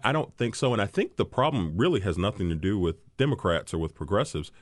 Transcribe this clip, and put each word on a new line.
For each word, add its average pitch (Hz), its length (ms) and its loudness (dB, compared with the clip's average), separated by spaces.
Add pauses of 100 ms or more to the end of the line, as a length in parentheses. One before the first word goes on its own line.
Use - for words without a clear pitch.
I 117 80 2
don't 151 260 -2
think 120 180 -2
so. 127 180 0
And 110 80 2
I 101 40 2
think - 300 -4
the 107 100 0
problem 127 520 0
really 139 240 2
has 92 160 0
nothing 92 320 0
to 82 60 0
do 95 240 0
with 85 180 0 (200)
Democrats 127 560 0
or 85 60 -2
with 80 160 -4
progressives. 87 560 -2 (100)